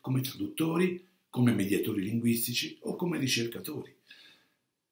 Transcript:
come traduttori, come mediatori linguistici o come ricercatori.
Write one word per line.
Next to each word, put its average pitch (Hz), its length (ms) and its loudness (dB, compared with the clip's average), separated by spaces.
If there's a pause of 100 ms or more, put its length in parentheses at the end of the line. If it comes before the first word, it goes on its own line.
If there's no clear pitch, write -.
come 131 180 0
traduttori, 165 840 0 (280)
come 120 240 4
mediatori 98 480 0
linguistici 117 760 0
o - 140 -6
come 170 220 -2
ricercatori. 120 800 -4 (960)